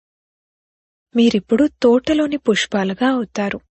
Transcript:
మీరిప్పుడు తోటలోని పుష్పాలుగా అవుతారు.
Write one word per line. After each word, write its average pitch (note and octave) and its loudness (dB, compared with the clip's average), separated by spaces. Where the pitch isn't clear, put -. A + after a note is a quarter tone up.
మీరిప్పుడు A#3 2
తోటలోని D4 2
పుష్పాలుగా G3+ -2
అవుతారు. G#3 -6